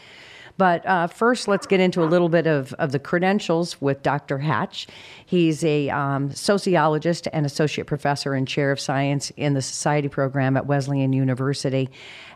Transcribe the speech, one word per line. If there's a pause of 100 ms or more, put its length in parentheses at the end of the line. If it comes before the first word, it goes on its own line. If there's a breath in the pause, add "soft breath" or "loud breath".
(580 loud breath)
But,
uh,
first,
let's
get
into
a
little
bit
of,
of
the
credentials
with
Doctor
Hatch. (380 loud breath)
He's
a,
um,
sociologist
and
associate
professor
and
chair
of
science
in
the
society
program
at
Wesleyan
University. (480 loud breath)